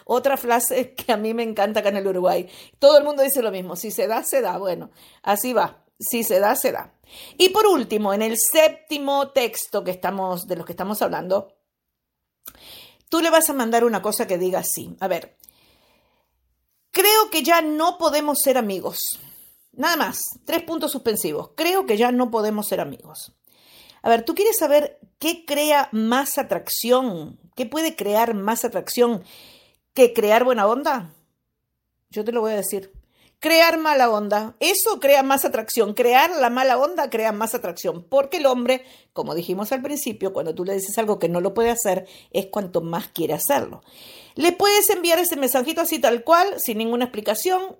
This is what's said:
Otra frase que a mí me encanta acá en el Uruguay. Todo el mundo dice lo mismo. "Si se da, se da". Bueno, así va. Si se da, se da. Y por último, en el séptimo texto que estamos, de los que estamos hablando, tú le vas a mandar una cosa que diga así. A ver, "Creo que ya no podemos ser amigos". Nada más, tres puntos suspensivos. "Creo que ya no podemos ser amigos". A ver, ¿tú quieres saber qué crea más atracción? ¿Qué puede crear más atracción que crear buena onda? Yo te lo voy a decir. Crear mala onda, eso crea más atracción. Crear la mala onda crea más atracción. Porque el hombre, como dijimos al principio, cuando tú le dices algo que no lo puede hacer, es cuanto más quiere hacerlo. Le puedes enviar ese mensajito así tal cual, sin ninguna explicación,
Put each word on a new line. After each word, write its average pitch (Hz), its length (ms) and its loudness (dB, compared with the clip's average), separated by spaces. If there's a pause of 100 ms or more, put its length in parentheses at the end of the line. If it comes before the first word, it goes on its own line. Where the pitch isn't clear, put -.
Otra 254 340 2
frase 240 560 -2
que - 180 -4
a 208 60 2
mí 220 160 -4
me 233 80 -4
encanta 214 380 0
acá 208 100 0
en 202 80 -4
el 196 80 -4
Uruguay. 180 420 0 (300)
Todo 294 180 8
el 285 80 10
mundo 294 180 0
dice 269 200 2
lo 214 80 0
mismo. 185 260 -8
"Si 214 140 -8
se 190 160 -2
da, 226 180 -2
se 269 160 0
da". 185 160 -2
Bueno, 170 340 -6 (320)
así 208 300 0
va. 190 320 -2 (140)
Si 233 260 -4
se 190 160 2
da, 214 160 2
se 233 160 -2
da. - 220 -10 (420)
Y 370 140 6
por 415 160 2
último, 214 480 2
en 214 80 -2
el 226 160 -2
séptimo 285 920 0
texto 226 540 -4
que 180 60 -4
estamos, 185 560 -6
de 269 100 -6
los 170 80 -12
que - 80 -16
estamos 202 300 -6
hablando, 180 540 -4 (1500)
tú 330 120 0
le 320 100 2
vas 320 180 4
a 285 60 -4
mandar 233 300 0
una 214 180 0
cosa 208 240 -4
que 185 120 -2
diga 185 220 -2
así. 170 400 -8
A 190 80 -6
ver, - 280 -8 (1500)
"Creo 427 400 4
que 311 120 0
ya 330 200 4
no 320 360 0
podemos 294 440 0
ser 262 160 2
amigos". 190 400 -4 (760)
Nada 330 240 0
más, 254 220 -4 (260)
tres 330 180 -2
puntos 311 300 -6
suspensivos. 208 640 -4
"Creo 370 320 0
que 254 100 2
ya 240 160 2
no 247 180 0
podemos 214 360 -2
ser 180 140 -4
amigos". - 520 -14 (720)
A - 60 -2
ver, 233 160 4
¿tú 330 100 -2
quieres 427 240 2
saber 294 400 2 (200)
qué 330 260 -6
crea 285 480 0
más 240 460 -2
atracción? 226 1000 -2 (180)
¿Qué 247 100 -4
puede 311 300 -4
crear 214 380 0
más 208 300 -4
atracción 220 600 -2 (680)
que 240 180 8
crear 220 320 4
buena 226 220 2
onda? 240 480 -2 (960)
Yo 208 140 -6
te 233 80 -4
lo 240 80 0
voy 220 120 -2
a 214 40 -2
decir. 202 360 -6 (480)
Crear 330 380 6
mala 285 320 4
onda, 208 480 -2
eso 381 400 0
crea 277 240 6
más 269 220 0
atracción. 220 500 -2
Crear 254 360 4
la 269 200 0
mala 254 260 2
onda 294 320 0
crea 220 220 -2
más 214 240 -4
atracción. 175 480 -6
Porque 277 360 0
el 285 80 0
hombre, 254 380 0 (280)
como 151 220 -6
dijimos 185 360 -6
al 262 120 -4
principio, 247 500 -6
cuando 160 220 -6
tú 175 100 -6
le 196 100 -4
dices 196 240 -4
algo 208 200 -2
que 170 100 -2
no 175 120 -2
lo 190 140 -2
puede 233 160 2
hacer, 185 380 -2 (240)
es - 140 -4
cuanto 185 340 -4
más 165 280 -8
quiere 151 260 -4
hacerlo. - 480 -4 (520)
Le 349 180 2
puedes 403 380 2
enviar 349 280 2
ese 349 180 -2
mensajito 277 440 -2
así 330 200 -2
tal 233 240 2
cual, 349 340 4
sin 214 200 -4
ninguna 233 260 -2
explicación, 247 760 -4